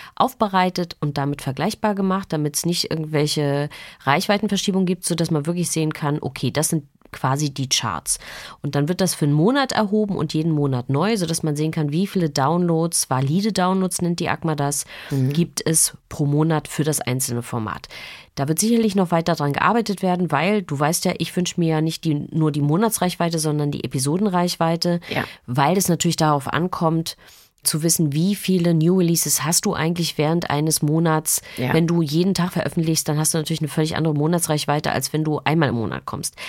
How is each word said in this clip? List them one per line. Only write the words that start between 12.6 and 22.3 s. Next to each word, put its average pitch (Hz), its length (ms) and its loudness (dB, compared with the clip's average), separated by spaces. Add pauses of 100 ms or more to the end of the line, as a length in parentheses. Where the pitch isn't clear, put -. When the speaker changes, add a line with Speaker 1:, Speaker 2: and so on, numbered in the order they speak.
Speaker 1:
valide 156 440 0
Downloads 185 480 0
nennt 175 180 0
die 175 80 -2
agma 143 280 -2
das, 143 280 -2 (260)
Speaker 2:
Mhm. 135 220 0
Speaker 1:
gibt 165 340 -2
es - 300 0 (140)
pro 151 160 -2
Monat 151 420 2
für - 160 -2
das 151 160 0
einzelne 123 440 -2
Format. - 440 -6 (480)
Da 139 140 -2
wird 160 100 0
sicherlich 220 360 2
noch 185 160 4
weiter 165 240 2
dran 143 180 0
gearbeitet 214 480 2
werden, 180 320 0
weil 185 300 2
du 147 140 -4
weißt 151 280 0
ja, 180 120 2
ich - 200 -6
wünsch 165 200 -2
mir 165 180 2
ja 156 60 2
nicht 160 220 -2
die, 160 100 2
nur 151 380 0